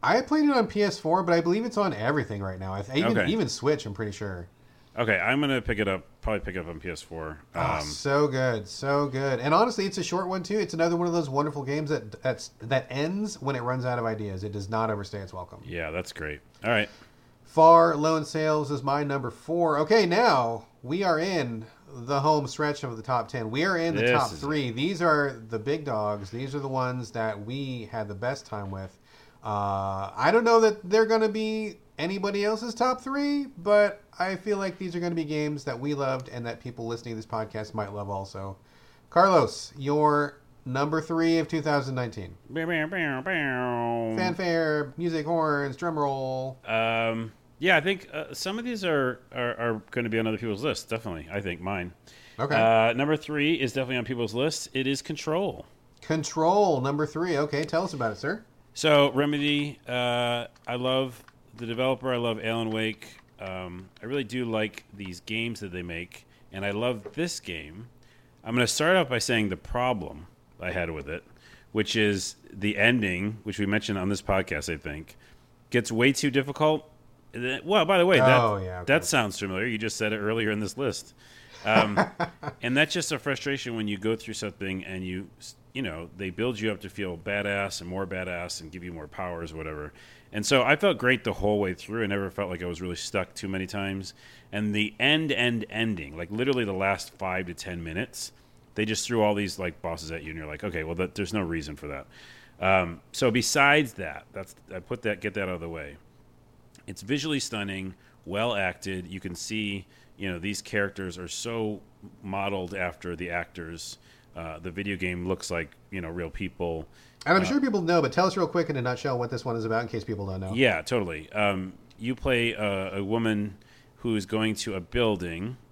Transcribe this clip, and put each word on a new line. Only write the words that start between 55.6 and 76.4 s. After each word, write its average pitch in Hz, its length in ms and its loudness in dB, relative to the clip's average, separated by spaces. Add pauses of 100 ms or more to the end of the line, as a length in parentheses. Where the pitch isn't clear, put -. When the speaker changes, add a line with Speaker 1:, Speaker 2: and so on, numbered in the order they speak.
Speaker 1:
Control, 160 800 4
number 143 260 0
three. 160 300 -2
Okay, 147 280 0
tell 160 200 0
us 175 80 -6
about 120 200 -2
it, 101 40 -8
sir. 185 260 -4 (300)
Speaker 2:
So, 143 400 6
Remedy, 147 760 0
uh, 120 600 0 (200)
I 120 100 -4
love 127 460 0 (360)
the 120 80 -8
developer. 127 480 0
I - 20 0
love 117 260 0
Alan 113 280 0
Wake. 110 380 -2 (300)
Um, 92 520 -10 (120)
I 107 40 -12
really 135 180 -2
do 123 220 -4
like 110 380 -2 (100)
these 92 260 -10
games 113 400 -4
that 101 100 -8
they 90 120 -6
make, 87 440 -10 (260)
and 95 120 -8
I 101 60 0
love 110 420 -2
this 170 280 -4
game. 110 480 -12 (540)
I'm 113 120 -6
gonna 123 120 4
start 160 300 4
off 156 140 2
by 123 80 0
saying 110 320 2
the 92 80 -4
problem 90 720 -2 (300)
I 90 120 -4
had 87 200 -2
with 73 200 -8
it, 85 140 -8 (480)
which 107 220 0
is 104 420 2 (140)
the 104 280 -2
ending, 104 640 4
which 101 160 -6
we 104 80 2
mentioned 104 320 0
on 95 100 0
this 101 140 -2
podcast, 87 500 0
I 78 60 -4
think, 78 400 -10 (500)
gets 117 240 0
way 123 220 4
too 143 160 0
difficult. 139 560 2 (800)